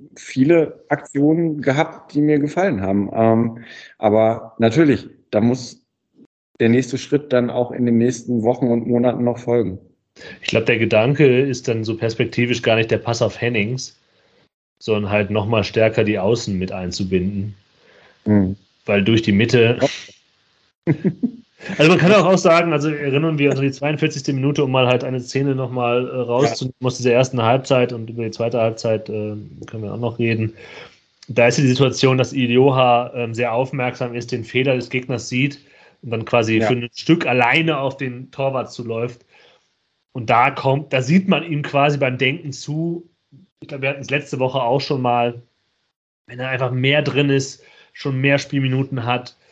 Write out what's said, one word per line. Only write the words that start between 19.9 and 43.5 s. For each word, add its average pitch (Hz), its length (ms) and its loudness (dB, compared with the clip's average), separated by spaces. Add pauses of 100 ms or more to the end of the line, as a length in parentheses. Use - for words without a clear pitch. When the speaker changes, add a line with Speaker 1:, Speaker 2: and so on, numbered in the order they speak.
Speaker 1:
Ja. 165 60 4
<laughs> - 100 -6 (760)
Speaker 2:
Also 156 140 6
man 180 80 4
kann 180 140 6
auch, 190 120 6
auch 180 120 4
sagen, 170 340 4
also 151 180 0
erinnern 147 480 0
wir 143 120 4
uns 135 100 0
an 139 60 0
die 135 60 0
zweiundvierzigste 147 600 -4
Minute, 139 320 0
um 139 80 0
mal 127 160 4
halt 123 160 2
eine 131 160 -6
Szene 135 360 -2
nochmal, 123 520 -2
äh, 127 140 -6
rauszunehmen 123 580 -2
Speaker 1:
Ja. 127 80 -4
Speaker 2:
aus 127 100 -2
dieser 123 140 2
ersten 127 300 2
Halbzeit 123 500 2
und 113 180 -10
über 117 140 -8
die 110 80 -6
zweite 117 280 -4
Halbzeit, 113 500 -2
äh, 107 260 -6 (320)
können 110 160 -12
wir 101 100 -8
auch 107 60 -8
noch 117 200 -4
reden. 113 340 0 (760)
Da 117 200 4
ist 123 100 2
ja 151 60 2
die 131 60 4
Situation, 131 480 2
dass 127 160 -2
Ilioha, 123 800 2
ähm, 120 200 -6
sehr 117 200 -2
aufmerksam 123 640 -4
ist, 120 160 -8
den 113 140 -6
Fehler 131 300 0
des 120 140 -6
Gegners 127 380 -6
sieht 139 320 -2 (420)
und 120 100 -12
dann 113 140 -4
quasi 113 340 2
Speaker 1:
Ja. 110 80 2
Speaker 2:
für 117 60 2
ein 120 220 -4
Stück 165 320 0
alleine 135 520 2
auf 135 180 -4
den 127 340 -10
Torwart 135 400 -4
zuläuft. 117 540 -8 (880)
Und 117 160 -6
da 123 220 4
kommt, 135 420 -2
da 131 80 2
sieht 175 260 2
man 180 160 2
ihm 156 180 -4
quasi 143 360 0
beim 127 200 -2
Denken 139 360 -2
zu, 165 540 -6 (520)